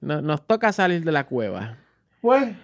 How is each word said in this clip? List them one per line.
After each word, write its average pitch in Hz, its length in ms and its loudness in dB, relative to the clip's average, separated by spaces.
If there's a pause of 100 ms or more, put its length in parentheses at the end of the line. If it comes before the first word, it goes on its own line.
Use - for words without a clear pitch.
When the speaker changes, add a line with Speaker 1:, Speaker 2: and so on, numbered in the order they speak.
Speaker 1:
No, 147 220 -4
nos 151 240 -2
toca 220 260 2
salir 180 320 0
de 160 80 0
la 139 140 0
cueva. 110 500 -4 (440)
Speaker 2:
Pues. 247 320 2 (120)